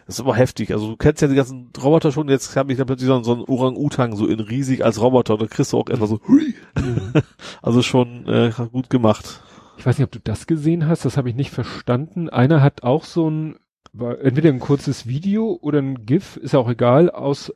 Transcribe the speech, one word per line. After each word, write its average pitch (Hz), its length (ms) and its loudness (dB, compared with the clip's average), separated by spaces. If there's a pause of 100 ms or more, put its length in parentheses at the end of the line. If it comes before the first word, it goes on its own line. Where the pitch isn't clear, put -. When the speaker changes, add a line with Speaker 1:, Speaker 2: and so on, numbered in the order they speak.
Speaker 1:
das 98 80 -14
ist - 60 -8
immer 123 140 0
heftig, 120 380 0
also 104 160 -4
du 110 80 -10
kennst 151 240 0
ja 151 80 2
die 135 60 2
ganzen 127 360 -2 (120)
Roboter 156 300 4
schon, 147 180 -4
jetzt - 260 0
hab 139 140 -2
ich 123 80 -2
da 135 80 -2
plötzlich 127 220 -2
so, 131 140 2
so 117 120 2
einen 120 100 -6
Orang-Utan 127 720 -2
so 107 100 0
in 110 140 0
riesig 123 460 -2
als 104 160 0
Roboter, 120 340 4
da 110 100 -4
kriegst - 280 -2
du 120 40 2
auch 117 120 -2
erstmal 107 180 -2
so, 110 180 -2
hui. 285 280 4 (240)
Speaker 2:
Mhm. 120 340 -4 (240)
Speaker 1:
<laughs> - 240 -20
Also 120 220 2
schon, 120 440 0
äh, 117 260 2 (200)
gut 127 160 -6
gemacht. 110 540 0 (360)
Speaker 2:
Ich - 80 -4
weiß 127 120 2
nicht, 139 60 2
ob - 80 -8
du 113 100 -14
das - 240 -6
gesehen 160 400 0
hast, 160 200 0
das 120 100 -2
hab 131 100 -2
ich 117 80 -4
nicht 139 160 -4
verstanden. 143 800 -4
Einer 139 340 4
hat 139 220 2
auch 131 200 2
so 165 240 -2
ein, 156 280 -6 (360)
war 120 280 -8
entweder 139 300 4
ein 127 100 0
kurzes 139 480 -2
Video 196 520 -2
oder 147 200 0
ein 135 260 -6
gif, - 300 0
ist - 160 -6
ja 139 80 6
auch 117 80 0
egal, 127 420 6
aus, - 460 -6